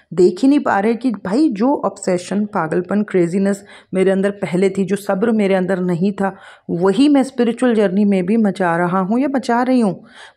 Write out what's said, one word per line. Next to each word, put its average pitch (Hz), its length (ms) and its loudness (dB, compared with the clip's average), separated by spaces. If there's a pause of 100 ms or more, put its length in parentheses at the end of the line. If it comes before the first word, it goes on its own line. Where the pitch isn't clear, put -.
(140)
देख 180 280 2
ही 269 60 4
नहीं 285 120 4
पा 214 200 0
रहे 220 160 0
कि 247 160 -4
भाई 226 380 0
जो 240 240 0 (120)
ऑब्सेशन, 196 600 -4
पागलपन, 180 580 -2
क्रेजीनेस 196 600 0 (300)
मेरे 190 180 2
अंदर 196 200 0
पहले 190 380 -2
थी, 190 160 -2
जो 196 100 -2
सब्र 202 360 -2
मेरे 202 240 0
अंदर 185 240 -2
नहीं 180 320 -2
था, 196 240 -4 (340)
वही 196 400 2
मैं 277 140 4
स्पिरिचुअल 240 520 0
जर्नी 208 300 2
में 190 200 2
भी 214 120 0
मचा 190 400 0
रहा 175 220 0
हूँ 196 200 -2
या 285 80 0
मचा 247 360 -2
रही 254 160 2
हूँ। 202 240 -2 (320)